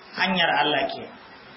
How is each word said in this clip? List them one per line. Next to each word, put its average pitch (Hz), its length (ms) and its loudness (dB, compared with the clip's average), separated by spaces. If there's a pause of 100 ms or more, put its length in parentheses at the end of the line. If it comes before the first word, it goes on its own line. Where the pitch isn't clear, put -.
(160)
Hanyar 180 340 4
Allah 147 380 2
ke. - 160 -8 (520)